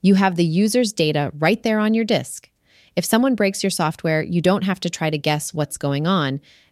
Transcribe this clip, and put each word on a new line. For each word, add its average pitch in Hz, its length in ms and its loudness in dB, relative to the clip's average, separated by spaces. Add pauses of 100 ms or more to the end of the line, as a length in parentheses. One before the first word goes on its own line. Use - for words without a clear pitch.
You 190 140 6
have 190 200 2
the 175 80 2
user's 208 480 0
data 147 460 0
right 165 240 0
there 220 160 0
on 214 160 2
your 226 100 0
disk. 196 460 -4 (440)
If 170 120 -2
someone 254 280 2
breaks 202 280 -2
your 196 80 0
software, 160 520 -2
you 175 200 -2
don't 180 220 2
have 190 160 -2
to 175 100 -6
try 160 180 -4
to 156 80 -2
guess 151 380 -2
what's 151 240 -4
going 143 280 -2
on, 143 360 0 (300)